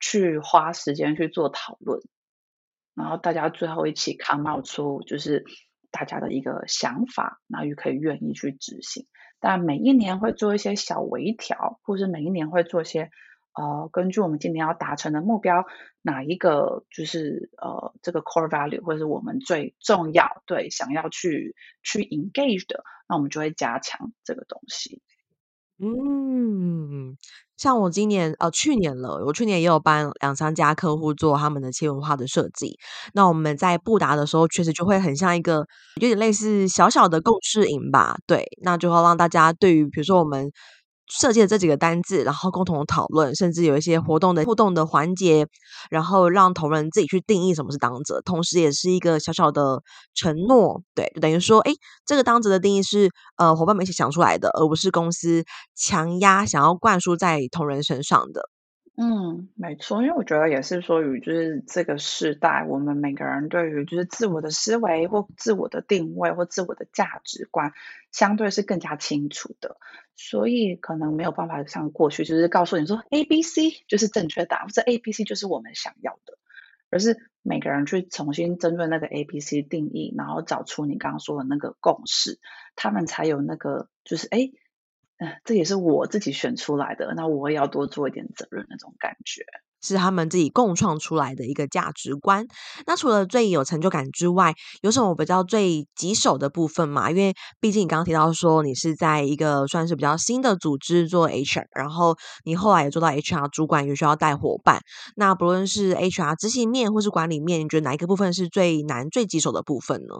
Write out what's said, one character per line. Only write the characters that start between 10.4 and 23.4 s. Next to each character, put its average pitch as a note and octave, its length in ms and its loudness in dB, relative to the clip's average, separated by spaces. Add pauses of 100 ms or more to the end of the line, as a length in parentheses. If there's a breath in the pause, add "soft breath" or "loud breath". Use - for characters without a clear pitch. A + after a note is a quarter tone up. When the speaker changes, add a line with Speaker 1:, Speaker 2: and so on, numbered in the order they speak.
Speaker 1:
一 - 20 -2
些 G3+ 180 -4
小 - 240 -6
微 - 320 -4
调， - 520 -6
或 G3+ 120 -4
是 F#3+ 120 -2
每 D#3+ 160 -6
一 D#3+ 80 -4
年 D#3+ 180 -2
会 F3 140 2
做 E3+ 180 -2
一 D#3+ 40 -8
些， D#3+ 260 -6 (420 soft breath)
呃， D3 380 -6
根 F3+ 180 -2
据 F#3 100 -2
我 F#3+ 80 0
们 D3+ 120 -4
今 F3 120 -4
年 D#3+ 140 -4
要 D#3+ 80 0
达 D3 220 -6
成 D#3 180 -6
的 D3+ 80 -2
目 G#3+ 160 0
标， F3+ 260 2 (380 loud breath)
哪 C3+ 220 -6
一 D#3+ 120 -4
个 D#3 540 0
就 D#3+ 160 -12
是， D#3 460 -8 (100)
呃， - 400 -10
这 F3 100 -6
个 E3+ 100 -4
core D#3+ 280 -2
value， D3+ 340 -4
或 E3 100 -4
者 D#3 40 -4
是 D#3 80 -4
我 D3+ 140 -4
们 - 200 -6
最 D3 400 -4
重 F3 320 2
要， - 360 2
对， D3 240 -4
想 - 200 -8
要 D#3+ 180 -4
去， D#3 460 -6 (280 soft breath)
去 - 160 -4
engage G3+ 680 -2
的， - 160 -10 (240 loud breath)
那 F#3 80 -2
我 D3+ 60 0
们 C#3+ 80 -2
就 D#3 100 -8
会 D#3 120 -4